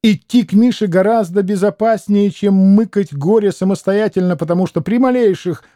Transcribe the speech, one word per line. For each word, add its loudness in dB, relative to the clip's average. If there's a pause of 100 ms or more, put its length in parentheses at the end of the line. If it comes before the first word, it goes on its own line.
идти 0
к -8
Мише 2
гораздо 0
безопаснее, 0
чем -2
мыкать 2
горе 0
самостоятельно, -2
потому -2
что -6
при -2
малейших -2 (120)